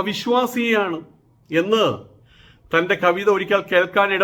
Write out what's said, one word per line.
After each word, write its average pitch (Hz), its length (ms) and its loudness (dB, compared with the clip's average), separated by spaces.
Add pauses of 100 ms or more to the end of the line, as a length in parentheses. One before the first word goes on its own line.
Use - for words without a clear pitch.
അവിശ്വാസിയാണ് 233 960 -2 (640)
എന്ന് 208 220 0 (880)
തൻ്റെ 185 300 0
കവിത 180 320 0
ഒരിക്കൽ 190 340 0
കേൾക്കാനിട 185 540 2